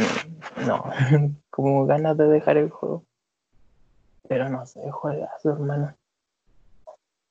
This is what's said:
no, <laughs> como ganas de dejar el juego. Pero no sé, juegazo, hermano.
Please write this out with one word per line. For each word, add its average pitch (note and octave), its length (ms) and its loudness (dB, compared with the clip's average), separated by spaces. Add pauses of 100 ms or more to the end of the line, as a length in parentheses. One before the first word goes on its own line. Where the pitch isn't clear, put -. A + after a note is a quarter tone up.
(640)
no, A2 200 0
<laughs> D3 500 2 (140)
como C#3 360 0
ganas D3+ 320 2
de D#3 100 6
dejar D3+ 300 4
el D3+ 120 2
juego. - 340 -8 (1300)
Pero C3 200 -2
no B2+ 160 -6
sé, - 260 -12
juegazo, D3+ 600 -4
hermano. C#3+ 420 -4 (1400)